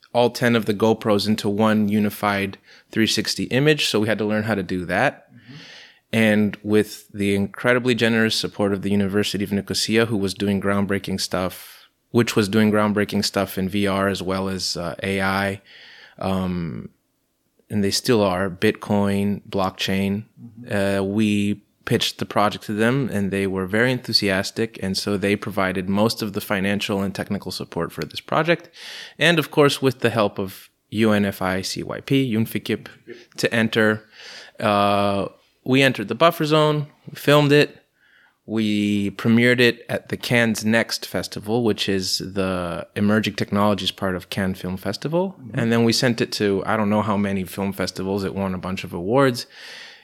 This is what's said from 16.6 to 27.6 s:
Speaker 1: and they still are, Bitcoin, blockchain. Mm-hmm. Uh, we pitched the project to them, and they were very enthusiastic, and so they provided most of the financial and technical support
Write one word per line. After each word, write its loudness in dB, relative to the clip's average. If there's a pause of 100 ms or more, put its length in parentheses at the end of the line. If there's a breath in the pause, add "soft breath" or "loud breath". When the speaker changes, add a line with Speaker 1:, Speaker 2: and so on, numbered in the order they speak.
Speaker 1:
and -2
they 0
still 2
are, 0
Bitcoin, 0
blockchain. -2 (180)
Mm-hmm. -4
Uh, 0
we 0 (220)
pitched -2
the -6
project 0
to -6
them, 0
and -2
they 0
were -2
very 2
enthusiastic, -2
and -2
so -2
they 2
provided -2
most 2
of -6
the -4
financial -2
and -4
technical -6
support -6